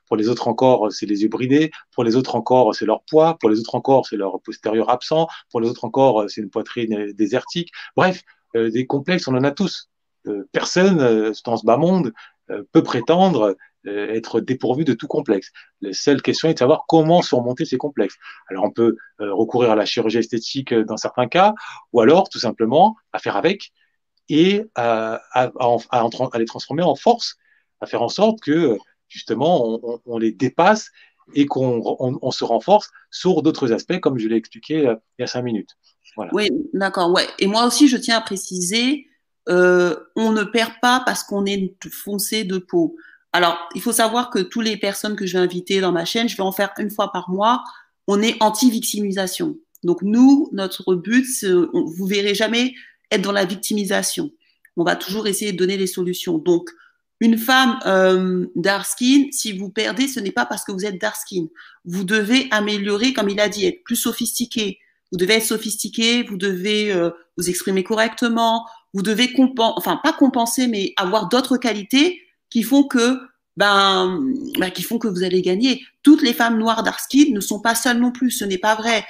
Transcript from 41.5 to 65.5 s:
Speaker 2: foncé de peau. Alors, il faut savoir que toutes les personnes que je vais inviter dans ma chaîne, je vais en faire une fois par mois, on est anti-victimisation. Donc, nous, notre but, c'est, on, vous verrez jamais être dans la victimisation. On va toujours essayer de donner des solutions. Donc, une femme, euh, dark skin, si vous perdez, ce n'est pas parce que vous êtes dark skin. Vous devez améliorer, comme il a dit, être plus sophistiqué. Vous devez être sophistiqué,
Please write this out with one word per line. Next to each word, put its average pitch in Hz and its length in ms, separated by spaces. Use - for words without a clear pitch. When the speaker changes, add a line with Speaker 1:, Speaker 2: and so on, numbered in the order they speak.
Speaker 2:
foncé 202 540
de 185 120
peau. 175 380
Alors, 170 420
il 185 60
faut 233 100
savoir 226 380
que 220 100
toutes 202 240
les 214 140
personnes 202 400
que 202 80
je 175 80
vais 185 100
inviter 180 380
dans 185 100
ma 175 140
chaîne, 233 240
je - 80
vais 190 60
en 190 100
faire 196 240
une 208 140
fois 202 200
par 180 180
mois, 214 320
on 202 140
est 226 200
anti-victimisation. 208 1160
Donc, 175 180
nous, 254 520
notre 190 420
but, 220 300
c'est, 214 260
on, 175 320
vous 170 220
verrez 202 300
jamais 233 380
être 196 100
dans 196 120
la 202 100
victimisation. 190 880
On 170 80
va 175 100
toujours 208 320
essayer 208 240
de 175 60
donner 185 200
des 190 100
solutions. 180 500
Donc, 170 320
une 226 180
femme, 262 480
euh, 185 600
dark 190 300
skin, 269 460
si 208 260
vous 196 120
perdez, 214 380
ce 262 120
n'est 196 120
pas 247 140
parce 214 180
que - 80
vous 190 140
êtes 190 160
dark 214 140
skin. 170 320
Vous 180 180
devez 220 480
améliorer, 208 600
comme 208 160
il 202 100
a 208 100
dit, 202 160
être - 180
plus 240 120
sophistiqué. 226 840
Vous 185 60
devez 180 180
être 220 100
sophistiqué, 226 800